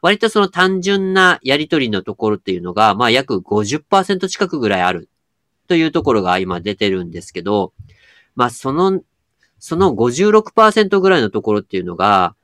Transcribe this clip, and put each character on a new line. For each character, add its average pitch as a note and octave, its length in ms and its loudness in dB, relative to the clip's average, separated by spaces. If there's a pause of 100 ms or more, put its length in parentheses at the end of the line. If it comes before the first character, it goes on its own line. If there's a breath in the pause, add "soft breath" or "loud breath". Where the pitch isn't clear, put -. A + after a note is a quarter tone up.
割 G3+ 160 2
と A3+ 120 -2
そ G#3+ 100 0
の G3 80 2
単 F#3 320 0
純 F#3+ 340 -2
な F#3 300 2
や C3 120 0
り D3+ 120 -4
取 D3+ 160 0
り A2+ 80 -2
の F#2+ 100 -2
と G2+ 140 -10
こ A2 140 -2
ろ G#2 80 -2
っ - 20 -
て - 100 -6
い F#2 80 -4
う - 20 -12
の F2+ 140 -8
が、 G#2 220 4
ま A#2+ 80 0
あ、 A#2 80 2
約 B2+ 280 0
五 G#2 220 -2
十 A#2 160 -4
パ G3 220 0
ー F#3 40 0
セ G3 100 -2
ン F#3 40 -4
ト F#3 100 -6
近 F#3 200 -4
く E3 100 -6
ぐ A2+ 100 0
ら G2 100 0
い F2+ 40 0
あ F2+ 100 2
る F2 160 -10 (600)
と F3+ 80 2
い D#3+ 100 2
う D#3 60 -4
と E3 100 -2
こ C3 120 2
ろ G#2 80 2
が F2+ 180 0
今 F#2 180 -4
出 G2 160 -6
て G#2 160 0
る F#2 140 -2
ん E2 80 -14
で E2+ 100 -12
す - 100 -20
け - 100 -10
ど、 G2 300 -2 (600 soft breath)
ま B2 120 0
あ、 B2 40 -2
そ C3+ 220 -8
の、 F#3+ 280 0 (600)
そ - 140 -10
の F3+ 180 2
五 A#2 200 0
十 F#3+ 180 0
六 G#3+ 220 2
パ A3 160 4
ー - 20 0
セ G#3+ 140 2
ン F#3+ 40 -4
ト G3 120 0
ぐ F#3+ 100 4
ら F3+ 80 4
い - 20 0
の G#2+ 100 0
と G#2 120 -4
こ G#2+ 120 0
ろ G#2 40 2
っ G2 60 -6
て - 120 -8
い F#2+ 40 -4
う F2+ 40 -6
の F2 120 -10
が F#2 480 2